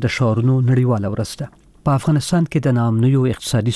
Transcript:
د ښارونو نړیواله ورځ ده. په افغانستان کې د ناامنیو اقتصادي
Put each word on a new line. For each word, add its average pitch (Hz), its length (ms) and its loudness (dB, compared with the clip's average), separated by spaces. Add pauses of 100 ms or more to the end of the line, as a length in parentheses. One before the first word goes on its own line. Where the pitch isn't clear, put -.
د - 20 2
ښارونو 117 480 0 (140)
نړیواله 123 440 0
ورځ 110 280 -6
ده. 139 60 -10 (380)
په 139 140 2
افغانستان 160 460 0
کې - 200 -2
د 135 120 2
ناامنیو 117 480 2
اقتصادي 117 500 -2